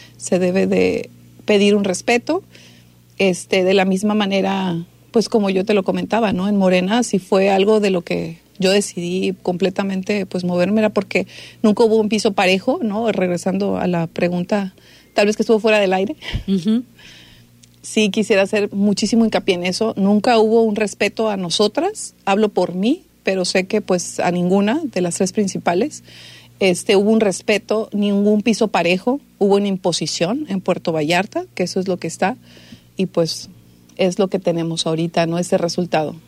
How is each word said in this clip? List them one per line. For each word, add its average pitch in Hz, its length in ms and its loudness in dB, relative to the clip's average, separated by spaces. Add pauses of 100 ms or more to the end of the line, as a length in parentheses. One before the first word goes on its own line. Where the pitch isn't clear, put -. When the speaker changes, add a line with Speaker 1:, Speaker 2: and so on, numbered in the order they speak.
(160)
Speaker 1:
se - 220 -2
debe 185 280 0
de 185 440 0 (340)
pedir 202 320 4
un 202 80 0
respeto", 240 580 -2 (760)
este, 190 460 0
de 190 100 2
la 190 100 4
misma 190 300 0
manera, 190 680 -2 (280)
pues, 233 180 0
como 202 220 0
yo 185 140 0
te 214 100 0
lo 196 80 2
comentaba, 190 500 -2
¿no? 185 160 -2
En 208 80 0
Morena 190 460 2
sí 208 160 -2
fue 196 320 2
algo 196 300 4
de 202 100 2
lo 180 120 0
que 170 360 -6 (200)
yo 185 120 2
decidí 190 720 -2
completamente, 190 840 -2
pues, 185 180 -6
moverme, 180 380 0
era 214 80 2
porque 196 380 -2 (360)
nunca 214 220 4
hubo 220 120 4
un 214 120 2
piso 208 240 0
parejo, 196 500 2
¿no? 220 300 -2
Regresando 185 640 -2
a 180 100 -2
la 170 200 0
pregunta, 175 640 -2 (400)
tal 208 140 2
vez 214 100 0
que 226 60 -2
estuvo 220 180 4
fuera 214 180 4
del 196 140 2
aire. 196 240 -2 (320)
Speaker 2:
Ujú. 196 340 0 (1000)
Speaker 1:
Sí 214 280 -2
quisiera 196 320 2
hacer 202 300 -2
muchísimo 208 520 2
hincapié 190 320 0
en 175 80 -6
eso, 214 320 -2
nunca 208 420 2
hubo 220 240 4
un 220 140 0
respeto 214 520 -2
a 202 80 -4
nosotras, 214 800 -2 (100)
hablo 202 240 2
por 180 260 -2
mí, 226 280 -2 (220)
pero 190 200 -2
sé 190 220 -2
que, 202 160 -2
pues, - 380 -4
a 180 100 0
ninguna 196 540 0
de 226 180 -6
las 175 140 -2
tres 190 160 -2
principales, 190 720 -2 (580)
este, 190 360 2
hubo 202 140 4
un 220 100 4
respeto, 208 720 -2
ningún 202 500 2
piso 214 260 0
parejo, 185 520 0 (180)
hubo 202 180 4
una 202 120 0
imposición 190 800 -2
en 190 120 -4
Puerto 180 320 -4
Vallarta, 175 520 -2 (100)
que 180 100 -2
eso 190 160 -4
es 185 80 -4
lo 180 100 -4
que - 80 -10
está, 190 300 -2 (600)
y 190 100 0
pues - 420 -4 (480)
es 185 220 0
lo 190 100 0
que 190 100 -4
tenemos 165 480 -2
ahorita, 165 400 0
¿no? 170 120 -2
Ese 180 200 0
resultado. 170 560 -2 (140)